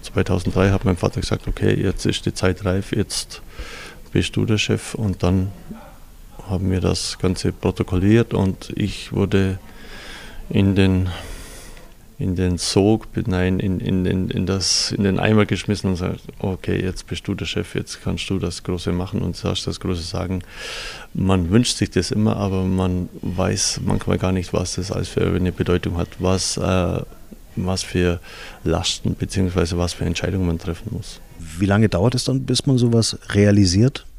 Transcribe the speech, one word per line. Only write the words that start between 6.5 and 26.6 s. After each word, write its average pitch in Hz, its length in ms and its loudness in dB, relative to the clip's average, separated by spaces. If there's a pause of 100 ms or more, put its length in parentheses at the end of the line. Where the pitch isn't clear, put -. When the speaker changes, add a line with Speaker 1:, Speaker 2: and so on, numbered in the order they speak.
Speaker 1:
wir 92 100 2
das 90 400 0
Ganze 90 320 0
protokolliert 101 840 2
und 95 420 0
ich - 360 -4
wurde 98 460 2 (920)
in 98 280 4
den, 92 340 4 (1080)
in 95 160 0
den 90 240 2
Sog, 107 480 4 (180)
nein, 92 340 2
in, 92 200 0
in, 95 260 2
in, 92 240 0
in 92 160 0
das, 95 460 0
in - 120 0
den 98 160 4
Eimer 104 280 4
geschmissen 98 420 -2
und 92 60 0
gesagt, 90 260 -4 (160)
„Okay, 95 420 -2
jetzt 92 280 -4
bist - 200 -8
du 101 60 -2
der 95 120 -4
Chef, - 280 -4
jetzt - 300 -6
kannst 90 260 -4
du 98 80 0
das 90 260 -4
Große 90 280 -2
machen 90 320 -2
und 90 200 -4
hast 95 220 -2
das 90 140 -6
große 90 240 -2
Sagen.“ 90 400 -4 (720)
Man 92 340 2
wünscht 113 280 2
sich 101 120 0
das - 220 0
immer, 107 260 2
aber 95 260 0
man 92 460 0 (140)
weiß 92 600 0
manchmal 95 360 0
gar 92 120 0
nicht, 92 220 -2
was 90 220 0
das 95 160 -4
alles 92 180 -4
für 90 160 0
eine 90 260 2
Bedeutung 87 460 0
hat, 85 120 -2 (100)
was, 92 380 0
äh, 90 440 0 (540)